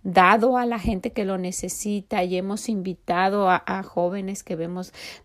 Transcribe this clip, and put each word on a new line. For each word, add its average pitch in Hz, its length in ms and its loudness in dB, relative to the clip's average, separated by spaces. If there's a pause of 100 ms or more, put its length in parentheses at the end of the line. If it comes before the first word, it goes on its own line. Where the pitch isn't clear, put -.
dado 196 540 6
a 247 100 2
la 233 140 -2
gente 202 320 -2
que 214 120 -2
lo 190 140 -2
necesita 190 840 -4
y 180 120 -2
hemos 196 320 -4
invitado 190 800 0
a, 180 160 4
a 190 200 -4
jóvenes 190 580 -4
que - 140 -8
vemos 175 360 -8 (320)